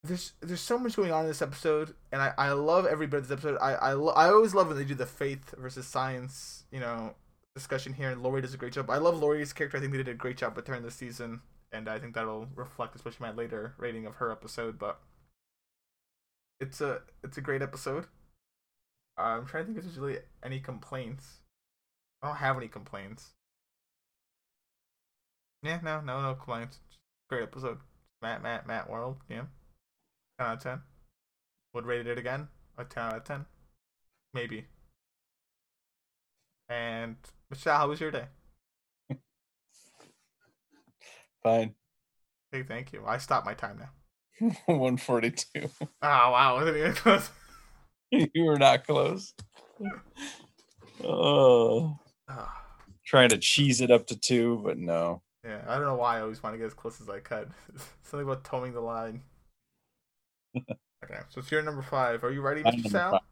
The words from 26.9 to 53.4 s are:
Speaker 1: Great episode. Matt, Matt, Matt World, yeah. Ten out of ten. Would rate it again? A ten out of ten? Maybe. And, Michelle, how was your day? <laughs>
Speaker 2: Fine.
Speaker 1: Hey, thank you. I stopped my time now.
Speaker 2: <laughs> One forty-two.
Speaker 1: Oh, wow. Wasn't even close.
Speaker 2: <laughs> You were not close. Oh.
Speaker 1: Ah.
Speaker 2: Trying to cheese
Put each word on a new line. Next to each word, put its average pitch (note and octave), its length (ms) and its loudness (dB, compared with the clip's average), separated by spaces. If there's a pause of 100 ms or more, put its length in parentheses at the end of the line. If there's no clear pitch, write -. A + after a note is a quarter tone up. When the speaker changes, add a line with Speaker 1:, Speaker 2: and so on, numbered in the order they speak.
Speaker 1:
Great B2 140 -2
episode. B2 360 -8 (440)
Matt, A2+ 200 -8
Matt, A#2 240 -8
Matt A2+ 240 -8
World, B2 260 -8 (120)
yeah. A#2 140 -10 (960)
Ten B2 100 -4
out A2+ 100 -6
of - 40 -18
ten. C3 180 -10 (920)
Would A#2 140 -10
rate A#2+ 200 -4
it A#2+ 120 -4
again? C3 300 -6 (280)
A B2 80 -12
ten A#2+ 200 -8
out A2 120 -4
of A#2 80 -14
ten? C#3+ 220 -10 (880)
Maybe. A2+ 320 -8 (2000)
And, A#2 480 -6 (340)
Michelle, D3 280 2
how D3 100 4
was D3+ 120 -4
your D#3 100 -4
day? C3 160 -6 (840)
<laughs> C3+ 60 -6 (2250)
Speaker 2:
Fine. A2+ 320 4 (800)
Speaker 1:
Hey, C3 100 -6
thank C3 300 -12
you. G#2 140 -12
I A#2 120 0
stopped C3+ 280 0
my G#2 80 -4
time G2+ 260 -8
now. - 720 -4 (140)
Speaker 2:
<laughs> - 0 -
One B2+ 320 4
forty-two. B2 680 0 (120)
Speaker 1:
Oh, D3+ 60 -4 (160)
wow. B2+ 540 8
Wasn't D3+ 200 2
even D#3+ 180 0
close. - 400 4
Speaker 2:
<laughs> - 60 -20 (720)
You E3 320 4
were D3+ 120 6
not C3+ 300 8
close. D3+ 480 0 (1700)
Oh. C3 960 6 (300)
Speaker 1:
Ah. - 340 -10 (420)
Speaker 2:
Trying B2+ 260 8
to G#2+ 80 4
cheese C#3 420 4